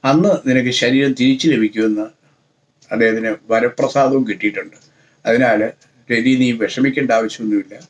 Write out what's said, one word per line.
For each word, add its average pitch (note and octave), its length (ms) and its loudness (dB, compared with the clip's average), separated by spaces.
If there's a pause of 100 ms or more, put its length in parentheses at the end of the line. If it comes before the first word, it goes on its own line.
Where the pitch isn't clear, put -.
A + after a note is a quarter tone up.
അന്ന് E3 260 4 (140)
നിനക്ക് B2+ 240 0
ശരീരം C3 440 0
തിരിച്ചു C3 340 0
ലഭിക്കുമെന്ന് A2 600 0 (840)
അദ്ദേഹത്തിന് A2+ 400 0 (180)
വരപ്രസാദവും C3 760 0
കിട്ടിയിട്ടുണ്ട്. G2 500 -6 (480)
അതിനാൽ A2+ 360 2 (480)
രതി, A#2+ 300 2
നീ B2+ 120 2
വിഷമിക്കേണ്ട B2+ 600 -2
ആവശ്യമൊന്നുമില്ല G#2+ 640 -2 (140)